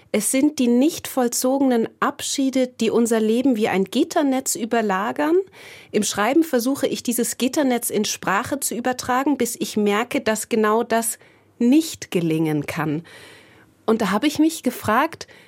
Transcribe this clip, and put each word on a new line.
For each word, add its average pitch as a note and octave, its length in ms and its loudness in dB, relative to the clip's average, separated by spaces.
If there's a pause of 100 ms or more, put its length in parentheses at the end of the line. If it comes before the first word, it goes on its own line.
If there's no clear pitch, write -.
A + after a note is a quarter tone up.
(120)
es G#3 180 0
sind D4 300 2
die B3+ 80 4
nicht B3 400 2
vollzogenen B3+ 800 0 (100)
Abschiede, C4 680 0
die A3+ 240 -2
unser A3+ 280 2
Leben A#3 360 2
wie G#3+ 120 0
ein F#3+ 180 2
Gitternetz C4+ 680 0
überlagern. A#3 800 0 (540)
Im G#3 120 0
Schreiben B3 400 2
versuche C4 420 -2
ich, - 160 -2
dieses A#3 380 -2
Gitternetz B3+ 500 0
in G#3+ 160 0
Sprache A#3+ 540 -2
zu - 160 -6
übertragen, B3+ 640 -2
bis A#3 200 -2
ich - 160 -6
merke, G#3+ 460 0
dass G#3+ 280 -2
genau A3 340 2
das A3+ 340 -2 (440)
nicht C#4+ 480 2
gelingen D#3+ 580 0
kann. D#3 360 -4 (800)
Und A3+ 160 0
da F#3+ 100 0
habe G#3+ 160 0
ich D4 120 -2
mich D#4 240 0
gefragt, B3 640 -2 (200)